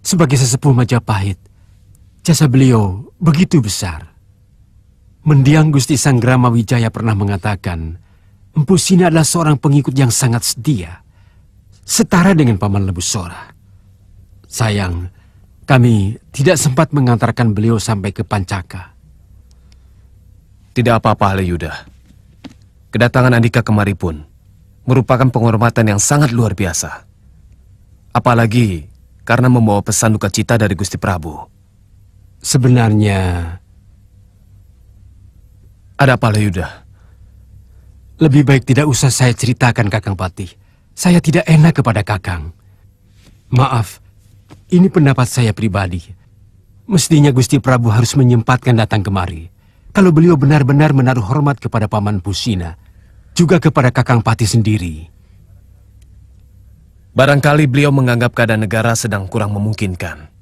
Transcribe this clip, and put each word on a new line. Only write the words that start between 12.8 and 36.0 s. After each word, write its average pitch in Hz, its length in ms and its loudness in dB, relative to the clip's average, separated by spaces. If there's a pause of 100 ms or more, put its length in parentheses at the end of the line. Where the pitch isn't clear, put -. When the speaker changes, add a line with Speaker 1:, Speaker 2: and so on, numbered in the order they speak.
Speaker 1:
Lembu 87 80 -6
Sora. 90 480 -10 (960)
Sayang, 92 640 -4 (560)
kami 117 560 2 (160)
tidak 147 240 0
sempat 156 320 0
mengantarkan 123 640 0
beliau 110 240 0
sampai 101 320 -4
ke 107 160 -8
Pancaka. 95 640 -8 (1800)
Speaker 2:
Tidak 117 240 2
apa-apa, 101 400 0
Yuda. 87 480 -6 (1040)
Kedatangan 120 480 2
Andika 117 240 0
kemari 104 320 0
pun 78 320 -8 (640)
merupakan 127 400 2
penghormatan 113 640 0
yang 101 80 -2
sangat 147 320 0
luar 110 240 -2
biasa. - 480 -8 (1040)
Apalagi 117 800 0 (320)
karena 120 240 0
membawa 110 400 2
pesan 110 320 -2
duka 98 160 -4
cita 117 240 -2
dari 104 160 0
Gusti 92 240 -8
Prabu. 80 480 -8 (960)
Speaker 1:
Sebenarnya, 104 1120 0 (2500)
Speaker 2:
Ada 135 180 4